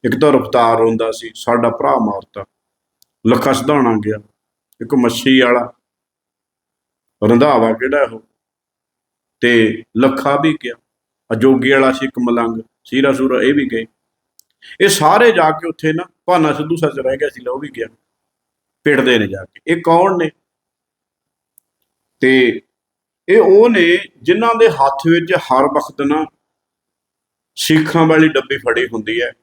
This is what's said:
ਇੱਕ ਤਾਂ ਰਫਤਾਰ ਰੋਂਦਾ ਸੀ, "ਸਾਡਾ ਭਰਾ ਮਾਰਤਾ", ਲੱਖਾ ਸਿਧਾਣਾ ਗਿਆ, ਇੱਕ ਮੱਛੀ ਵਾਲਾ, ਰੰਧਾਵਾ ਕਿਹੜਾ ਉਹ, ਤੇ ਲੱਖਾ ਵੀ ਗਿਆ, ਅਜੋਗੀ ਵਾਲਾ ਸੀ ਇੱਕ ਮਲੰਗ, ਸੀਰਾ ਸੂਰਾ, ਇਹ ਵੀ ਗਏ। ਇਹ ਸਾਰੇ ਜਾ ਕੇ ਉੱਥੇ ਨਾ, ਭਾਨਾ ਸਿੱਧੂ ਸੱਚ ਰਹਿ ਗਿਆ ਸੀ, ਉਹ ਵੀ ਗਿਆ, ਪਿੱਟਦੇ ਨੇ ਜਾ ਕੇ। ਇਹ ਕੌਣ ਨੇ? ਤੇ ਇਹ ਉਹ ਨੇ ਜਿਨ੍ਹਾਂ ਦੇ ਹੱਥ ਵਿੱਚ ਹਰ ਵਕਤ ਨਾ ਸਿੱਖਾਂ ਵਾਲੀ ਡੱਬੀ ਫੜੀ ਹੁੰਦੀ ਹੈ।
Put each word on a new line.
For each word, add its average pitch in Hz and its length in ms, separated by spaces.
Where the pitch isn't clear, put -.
ਇੱਕ 123 180
ਤਾਂ 147 120
ਰਫਤਾਰ 117 440
ਰੋਂਦਾ 113 340
ਸੀ, 113 240
"ਸਾਡਾ 120 340
ਭਰਾ 135 260
ਮਾਰਤਾ", 101 500
ਲੱਖਾ 123 260
ਸਿਧਾਣਾ 127 400
ਗਿਆ, 107 240
ਇੱਕ 117 140
ਮੱਛੀ 127 440
ਵਾਲਾ, 123 340
ਰੰਧਾਵਾ 120 440
ਕਿਹੜਾ 139 400
ਉਹ, 110 100
ਤੇ 113 440
ਲੱਖਾ 135 440
ਵੀ 156 220
ਗਿਆ, 120 100
ਅਜੋਗੀ 131 400
ਵਾਲਾ 135 200
ਸੀ 135 140
ਇੱਕ 131 140
ਮਲੰਗ, 117 420
ਸੀਰਾ 135 300
ਸੂਰਾ, 127 300
ਇਹ 135 100
ਵੀ 143 120
ਗਏ। 113 200
ਇਹ 196 80
ਸਾਰੇ 202 420
ਜਾ 160 200
ਕੇ 165 180
ਉੱਥੇ 160 240
ਨਾ, 175 100
ਭਾਨਾ 165 280
ਸਿੱਧੂ 156 220
ਸੱਚ 156 240
ਰਹਿ 131 180
ਗਿਆ 143 120
ਸੀ, 123 180
ਉਹ 131 120
ਵੀ 147 100
ਗਿਆ, 113 180
ਪਿੱਟਦੇ 127 360
ਨੇ 101 80
ਜਾ 95 180
ਕੇ। - 220
ਇਹ 165 140
ਕੌਣ 175 360
ਨੇ? 160 140
ਤੇ 131 420
ਇਹ 208 120
ਉਹ 208 280
ਨੇ 175 280
ਜਿਨ੍ਹਾਂ 220 340
ਦੇ 226 140
ਹੱਥ 139 380
ਵਿੱਚ 170 260
ਹਰ 135 300
ਵਕਤ 143 380
ਨਾ 147 240
ਸਿੱਖਾਂ 156 520
ਵਾਲੀ 160 200
ਡੱਬੀ 143 300
ਫੜੀ 123 300
ਹੁੰਦੀ 110 340
ਹੈ। 123 100